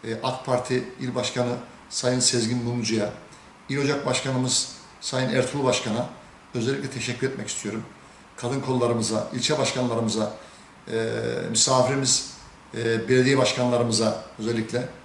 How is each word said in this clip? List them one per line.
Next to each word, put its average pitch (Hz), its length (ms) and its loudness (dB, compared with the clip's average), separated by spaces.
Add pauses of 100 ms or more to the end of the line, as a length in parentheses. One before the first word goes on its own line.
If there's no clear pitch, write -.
e, 113 180 -4
ak 127 240 -4
Parti 123 420 0 (120)
İl 123 140 -6
Başkanı 123 420 0 (340)
Sayın 127 300 2
Sezgin 120 440 2
Mumcu'ya, 110 480 0 (560)
İl 139 100 -2
Ocak 143 280 0
Başkanımız 127 720 0 (240)
Sayın 127 300 -2
Ertuğrul 131 340 0
Başkan'a 120 440 0 (460)
özellikle 127 360 -2
teşekkür 123 380 -4
etmek 110 200 -6
istiyorum. 107 340 -4 (540)
Kadın 131 240 -2
kollarımıza, 117 720 0
ilçe 131 260 0
başkanlarımıza, 113 760 0 (580)
e, 113 200 0 (380)
misafirimiz, 131 840 2 (400)
e, 113 340 0
belediye 127 300 6
başkanlarımıza 120 840 2 (140)
özellikle 117 500 -2 (160)